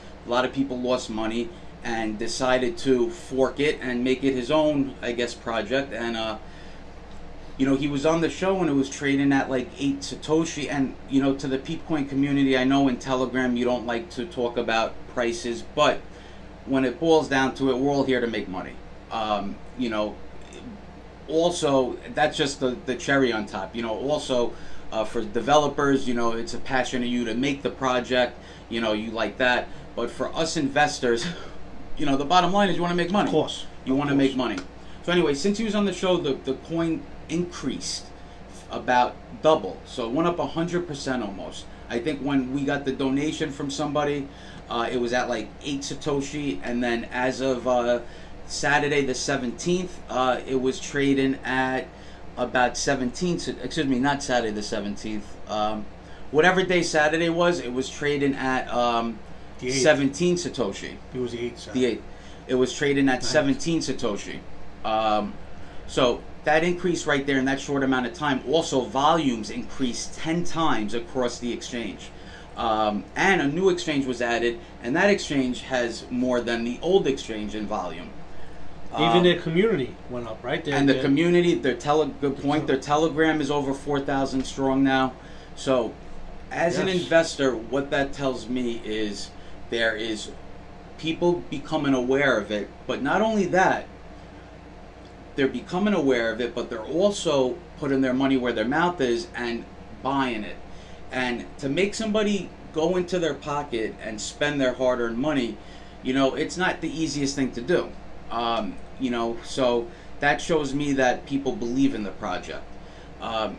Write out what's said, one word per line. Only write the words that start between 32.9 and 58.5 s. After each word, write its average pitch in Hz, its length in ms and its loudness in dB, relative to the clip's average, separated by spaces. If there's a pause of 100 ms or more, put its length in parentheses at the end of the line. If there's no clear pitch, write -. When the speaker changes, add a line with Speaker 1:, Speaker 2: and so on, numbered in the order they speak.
Speaker 1:
make 170 160 2
money. 196 160 2
Speaker 2:
Of - 40 0
course. - 360 0 (180)
Speaker 1:
You 131 80 2
Speaker 2:
Of 139 60 4
Speaker 1:
wanna 143 140 2
Speaker 2:
course. 139 40 4
Speaker 1:
make 131 180 4
money. 117 220 0 (460)
So 170 80 0
anyway, 160 240 4
since 202 240 2
he 233 60 0
was 208 100 0
on 208 100 4
the 180 80 2
show, 185 240 2
the, 143 160 0
the 131 220 -2
coin 165 480 -2 (260)
increased 151 760 -4 (640)
about 123 460 4 (260)
double. 135 440 4
So 123 200 -6
it 117 60 -4
went 165 160 2
up 175 120 0
a 139 60 0
hundred 165 420 -2
percent 135 360 -4
almost. 92 420 -8 (240)
I 120 100 -2
think 147 200 -2
when 131 340 0
we 143 120 0
got 139 180 0
the 135 80 -2
donation 143 580 0
from 139 220 -6
somebody, 147 560 0 (420)
uh, 117 220 -2
it 123 80 0
was 120 140 0
at, 123 160 0
like, 110 180 -2 (160)
eight 139 180 -4
Satoshi, 143 800 -4
and 120 200 -2
then 117 280 0
as 127 280 0
of, 127 260 0
uh, 120 360 4 (440)
Saturday 143 600 2
the 131 100 0
seventeenth, 147 800 -2 (120)
uh, 123 360 2
it 131 140 0
was 127 220 0
trading 135 540 2 (100)
at 131 420 0 (480)
about 123 420 2
seventeen, 139 600 0
Sa-, - 140 -4 (100)
excuse 135 240 -2
me, 127 120 2
not 139 220 2
Saturday 120 320 0
the 104 80 -4
seventeenth, 104 640 -4 (240)
um, 107 360 -2 (460)
whatever 175 300 6
day 180 220 4
Saturday 160 460 2
was, 170 320 2
it 123 100 -6
was 131 180 -2
trading 143 460 0
at, 131 360 -2